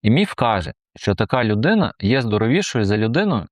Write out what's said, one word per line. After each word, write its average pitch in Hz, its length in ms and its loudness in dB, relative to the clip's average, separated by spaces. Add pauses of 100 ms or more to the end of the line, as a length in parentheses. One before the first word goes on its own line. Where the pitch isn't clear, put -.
І 107 80 0
міф 170 240 0
каже, 104 400 -2 (220)
що 101 200 -2
така 110 280 0
людина 120 560 0
є 123 220 2
здоровішою 113 640 0
за 104 120 0
людину 123 540 -2